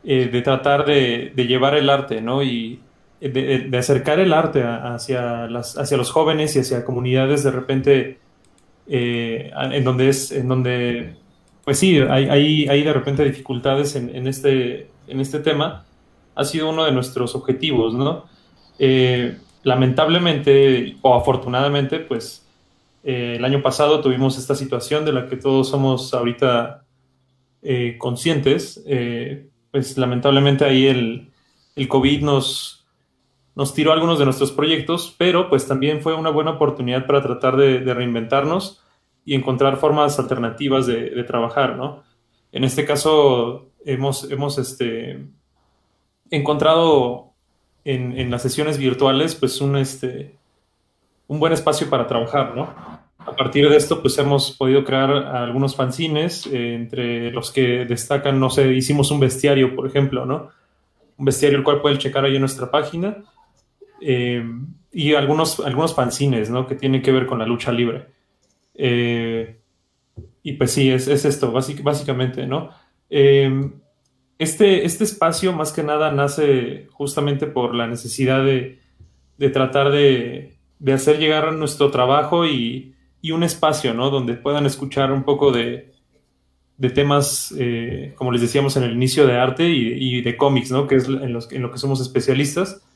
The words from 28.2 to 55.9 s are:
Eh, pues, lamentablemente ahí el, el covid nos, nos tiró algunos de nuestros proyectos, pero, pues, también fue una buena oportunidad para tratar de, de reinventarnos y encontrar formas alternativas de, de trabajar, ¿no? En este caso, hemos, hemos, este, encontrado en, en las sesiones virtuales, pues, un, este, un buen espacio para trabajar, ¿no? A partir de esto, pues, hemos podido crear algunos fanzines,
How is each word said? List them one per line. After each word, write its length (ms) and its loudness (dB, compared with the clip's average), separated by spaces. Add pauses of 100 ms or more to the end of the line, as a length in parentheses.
Eh, 640 -4 (240)
pues, 260 -4
lamentablemente 680 2
ahí 220 4
el, 460 0 (420)
el 140 -6
covid 340 2
nos, 640 -2 (680)
nos 180 -4
tiró 180 2
algunos 260 2
de 80 4
nuestros 260 0
proyectos, 680 -2
pero, 300 2
pues, 180 2
también 340 -2
fue 140 -2
una 160 -2
buena 220 0
oportunidad 540 -2
para 160 4
tratar 340 0
de, 240 4
de 140 -2
reinventarnos 880 -2 (420)
y 100 -4
encontrar 440 2
formas 400 2
alternativas 680 -2
de, 240 -2
de 140 -6
trabajar, 520 -2
¿no? 260 -8 (500)
En 100 -4
este 220 0
caso, 840 2 (140)
hemos, 460 -4
hemos, 280 -4
este, 680 -8 (1040)
encontrado 1040 2 (520)
en, 340 -6
en 120 -4
las 120 -4
sesiones 360 -2
virtuales, 560 2
pues, 260 -2
un, 160 0
este, 600 -6 (880)
un 120 -6
buen 140 2
espacio 380 0
para 160 0
trabajar, 480 -2
¿no? 180 -8 (460)
A 180 -12
partir 320 2
de 80 8
esto, 260 2
pues, 160 -6
hemos 340 0
podido 320 2
crear 260 0
algunos 640 -2
fanzines, 720 -2